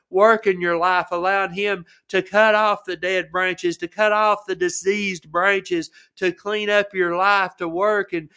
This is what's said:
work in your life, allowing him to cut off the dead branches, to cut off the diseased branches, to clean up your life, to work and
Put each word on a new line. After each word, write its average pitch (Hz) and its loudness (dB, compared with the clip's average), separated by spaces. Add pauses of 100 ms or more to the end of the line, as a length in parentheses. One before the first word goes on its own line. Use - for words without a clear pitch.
work 214 4
in 185 2
your 170 0
life, 180 2
allowing 185 0
him 196 -4 (220)
to 190 0
cut 214 4
off 208 0
the 180 -8
dead 175 -4
branches, 180 -2
to 175 -8
cut 214 0
off 208 2
the 190 -6
diseased 180 -4
branches, 180 -2 (240)
to 185 -2
clean 208 -6
up 202 0
your 175 -2
life, 196 0
to 180 -6
work 196 -2
and 165 -8